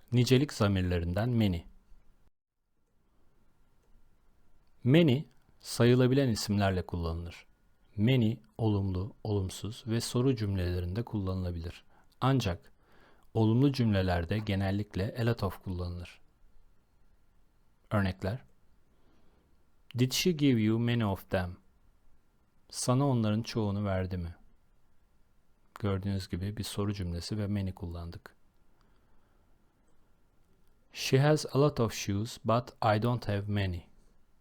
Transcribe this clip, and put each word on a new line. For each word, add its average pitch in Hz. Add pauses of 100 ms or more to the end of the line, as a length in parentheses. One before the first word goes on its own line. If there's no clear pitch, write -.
(120)
Nicelik 123
zamirlerinden 92
many. 107 (3250)
Many, 147 (360)
sayılabilen 127
isimlerle 101
kullanılır. 85 (500)
Many, 117 (220)
olumlu, 98
olumsuz 101
ve 117
soru 127
cümlelerinde 90
kullanılabilir. 92 (360)
Ancak 123 (640)
olumlu 113
cümlelerde 95
genellikle 101
a 117
lot 117
of 95
kullanılır. 87 (1700)
Örnekler. 98 (1500)
Did 127
she -
give 139
you 110
many 120
of 98
them? 90 (1120)
Sana 131
onların 110
çoğunu 104
verdi 92
mi? 85 (1500)
Gördüğünüz 98
gibi 98
bir 104
soru 101
cümlesi 90
ve 104
many 98
kullandık. 85 (2500)
She -
has 151 (100)
a 135
lot 147
of 107
shoes, 104
but 117 (280)
I 107
don't 120
have 101
many. 95 (600)